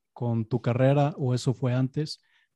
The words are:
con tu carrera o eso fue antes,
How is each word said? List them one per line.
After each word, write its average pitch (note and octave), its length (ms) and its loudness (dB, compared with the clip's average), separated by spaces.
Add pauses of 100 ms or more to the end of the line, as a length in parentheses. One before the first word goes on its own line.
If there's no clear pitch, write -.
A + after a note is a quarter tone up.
(120)
con A#2 320 -2
tu A#2+ 180 -2
carrera C3+ 560 2
o B2+ 160 -2
eso B2+ 200 0
fue B2 200 -2
antes, C3 460 -4 (360)